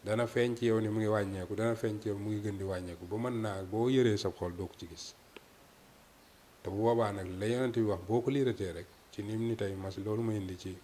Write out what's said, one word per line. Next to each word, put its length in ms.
Dana 220
feeñ 320
ci 80
yow 160
ni 80
mu 100
ngi 80
wàññeeku, 480
dana 200
feeñ 260
ci 80
yow 80
mu 140
ngi 100
gën 160
di 60
wàññeeku, 420
ba 120
mën 220
naa, 220
boo 260
yëree 300
sa 140
xol 240
doo 100
ko 140
ci 100
gis. 240
Te 60
bu 140
boobaa 280
nag, 160
la 80
Yonent 280
bi 60
wax, 260
boo 140
ko 80
liiratee 440
rek, 120
ci 120
nim 240
ni 80
tey 200
mas-, 220
loolu 240
ma 120
indi 240
ci 260